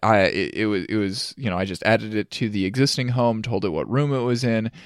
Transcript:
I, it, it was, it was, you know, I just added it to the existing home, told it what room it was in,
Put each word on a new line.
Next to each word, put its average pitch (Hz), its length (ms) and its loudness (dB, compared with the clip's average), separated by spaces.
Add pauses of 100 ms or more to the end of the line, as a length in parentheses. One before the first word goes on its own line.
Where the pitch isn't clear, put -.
I, 107 220 6
it, 87 280 0
it 107 140 -2
was, 98 180 -2
it 104 120 -2
was, 101 400 -4
you 131 120 -4
know, 90 80 -2
I 95 80 0
just 95 180 -6
added 110 300 2
it 107 160 -4
to 117 200 -2
the 101 160 0
existing 127 440 0
home, 120 320 2
told 110 240 -2
it 98 40 0
what 76 200 -2
room 143 240 0
it 131 80 0
was 120 220 0
in, 113 260 0 (160)